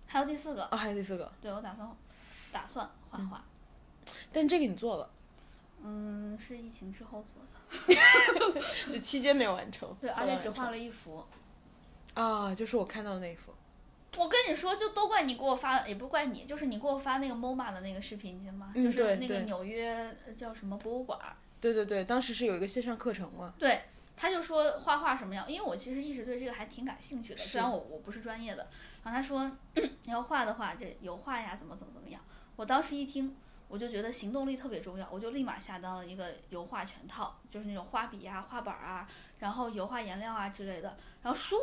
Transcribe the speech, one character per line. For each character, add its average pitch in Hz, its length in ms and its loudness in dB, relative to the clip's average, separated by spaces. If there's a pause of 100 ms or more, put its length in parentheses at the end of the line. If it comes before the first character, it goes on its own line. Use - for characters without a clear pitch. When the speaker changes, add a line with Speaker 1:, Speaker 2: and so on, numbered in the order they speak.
Speaker 1:
还 277 140 0
有 285 60 4
第 302 100 -2
四 294 200 -4
个。 190 160 -4
Speaker 2:
哦， 226 40 2
还 214 140 0
有 202 40 -2
第 202 80 -2
四 185 140 -4
个。 175 160 -6 (100)
Speaker 1:
对， 214 120 -8
我 208 80 -6
打 196 120 -10
算， 220 160 -12 (640)
打 - 160 -6
算 233 180 -6 (240)
画 - 100 -10
画。 190 180 -6
Speaker 2:
嗯。 - 80 -18 (880)
但 311 120 6
这 330 140 6
个 285 60 4
你 190 100 0
做 220 220 -2
了。 143 120 -6 (720)
Speaker 1:
嗯， 208 560 -8
是 240 200 -12
疫 226 120 -12
情 190 220 -12
之 226 140 -14
后 214 280 -12
做 - 100 -20
的。 - 40 -18 (640)
Speaker 2:
<laughs> 381 800 6
就 226 80 -2
期 277 220 6
间 285 120 8
没 262 120 6
有 196 80 4
完 - 180 -4
成， - 300 -10
Speaker 1:
对， 247 100 -2
Speaker 2:
后 233 100 -2
来 247 40 2
完 - 20 2
成。 - 80 4
Speaker 1:
而 185 80 -2
且 - 0 -
只 214 60 -2 (100)
画 247 100 -2
了 226 80 -4
一 233 120 -8
幅。 160 360 -12 (920)
Speaker 2:
啊， 214 380 2
就 220 120 -2
是 233 100 2
我 208 80 4
看 208 220 -6
到 202 80 -4
的 185 80 -4
那 175 100 -6
一 165 40 -12
幅。 - 180 -18 (680)
Speaker 1:
我 339 100 4
跟 480 180 8
你 311 80 4
说， 370 200 2
就 427 140 0
都 415 180 4
怪 403 160 6
你 254 120 0
给 240 60 -8
我 269 140 4
发 262 240 2
的， - 100 -2
也 202 60 -4
不 247 120 -8
怪 302 200 2
你， - 180 -6
就 285 100 -6
是 294 120 -2
你 214 120 0
给 269 60 -4
我 277 100 2
发 269 220 0
那 277 100 0
个 254 60 -2
moma 247 400 -2
的 185 80 -8
那 190 100 -6
个 190 80 -6
视 214 160 -8
频， 185 200 -10
你 190 60 -12
记 196 40 -10
得 190 80 -10
吗？ 196 220 -10
Speaker 2:
嗯， 254 80 6
Speaker 1:
就 240 80 8
是 220 240 6
那 254 120 0
个 202 120 2
纽 185 240 -2
约， 226 320 -2
Speaker 2:
对， - 0 -
对。 226 220 -6 (100)
Speaker 1:
呃， 220 80 -12
叫 226 180 -10
什 214 140 -10
么 196 100 -4
博 220 160 -4
物 254 100 -2
馆 - 140 -4
儿。 - 180 -12 (240)
Speaker 2:
对， 233 140 6
对， 214 100 4
对， 202 220 2
当 247 160 4
时 247 100 -2
是 226 140 0
有 190 100 4
一 170 40 0
个 196 80 2
线 240 160 0
上 233 120 -2
课 233 160 0
程 190 220 -6
嘛。 180 240 -10
Speaker 1:
对， 254 240 6 (340)
他 339 140 0
就 370 100 2
说 311 340 4
画 311 260 4
画 269 180 4
什 220 100 -6
么 190 60 -6
样， 196 180 -6
因 349 80 -4
为 427 60 -4
我 175 100 -2
其 247 160 -6
实 277 120 -2
一 294 100 -4
直 240 100 -6
对 247 160 -4
这 262 60 -6
个 240 80 -4
还 214 100 -8
挺 240 220 -8
感 262 140 -6
兴 247 240 -8
趣 - 100 -12
的， - 60 -10
Speaker 2:
是。 - 100 -4
Speaker 1:
虽 247 100 0
然 233 80 4
我， 226 120 0 (100)
我 - 80 -10
不 - 140 -12
是 220 100 -10
专 226 180 -8
业 220 160 -8
的。 - 120 -10 (360)
然 226 80 -8
后 240 60 -2
他 - 20 2
说， 269 320 -2 (220)
<clears throat> - 80 4 (220)
你 233 80 -6
要 233 100 0
画 254 240 0
的 214 80 0
话， 202 220 -4
这 180 260 -10
油 180 160 -8
画 254 240 -6
呀， 196 140 -8
怎 185 100 -12
么， 160 100 -14
怎 196 80 -14
么， - 80 -16
怎 - 80 -16
么 - 100 -16
样。 - 120 -14 (340)
我 220 80 -8
当 262 200 4
时 285 120 -6
一 285 120 -2
听， 269 280 -2 (320)
我 - 80 -10
就 233 140 -4
觉 214 100 -2
得 226 120 -2
行 214 200 -2
动 269 140 0
力 269 100 0
特 262 140 -6
别 190 100 -4
重 185 200 -8
要， - 120 -10
我 185 80 -6
就 226 120 -4
立 269 120 -2
马 220 140 -2
下 196 220 -10
单 185 120 -6
了 185 140 -8
一 185 100 -12
个 175 200 -8 (140)
油 175 140 -8
画 - 220 -6
全 - 220 -14
套， - 280 -6 (140)
就 208 100 -10
是 214 60 -8
那 202 80 -6
种 180 100 -6
画 226 220 0
笔 208 140 -10
呀、 190 280 -10
画 240 140 -6
板 196 140 -6
儿 - 100 -12
啊， 185 240 -8 (300)
然 208 140 -2
后 240 180 -2
油 202 160 -2
画 240 120 -4
颜 196 200 -6
料 226 120 -6
啊 202 180 -4
之 196 160 -10
类 185 140 -6
的， 196 160 -8 (280)
然 247 100 0
后 254 60 -2
书 - 220 0